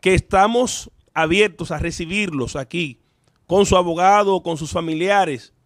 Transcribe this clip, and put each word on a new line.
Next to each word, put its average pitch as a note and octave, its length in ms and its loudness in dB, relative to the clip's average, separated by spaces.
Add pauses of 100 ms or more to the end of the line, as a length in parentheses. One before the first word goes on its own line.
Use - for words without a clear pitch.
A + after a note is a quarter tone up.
que F#3 140 2
estamos G#3+ 760 0 (240)
abiertos E3+ 560 0
a D#3+ 80 -8
recibirlos E3 760 -4
aquí, D3 440 -8 (480)
con F#3+ 180 4
su F#3+ 120 2
abogado F#3 580 4
o F3+ 80 -4
con E3 140 -6
sus D3 140 -10
familiares E3+ 840 -2 (120)